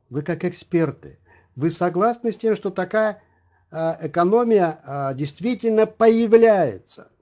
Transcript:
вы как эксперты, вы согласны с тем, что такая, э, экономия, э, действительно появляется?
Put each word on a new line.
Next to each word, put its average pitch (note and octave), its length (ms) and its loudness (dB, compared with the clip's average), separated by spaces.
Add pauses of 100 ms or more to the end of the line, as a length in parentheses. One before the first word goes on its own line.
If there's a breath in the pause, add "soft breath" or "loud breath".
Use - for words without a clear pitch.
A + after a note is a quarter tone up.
вы C#3+ 140 -8
как E3+ 220 -6
эксперты, E3 760 -4 (380 soft breath)
вы D3+ 140 -2
согласны G3+ 640 -2
с A3 60 -16
тем, A3 180 0
что G#3 140 -8
такая, G#3 520 -4 (480 soft breath)
э, E3 380 -6
экономия, F#3 760 2
э, C3+ 320 -6
действительно A3 720 -2
появляется? A3 1200 2 (140)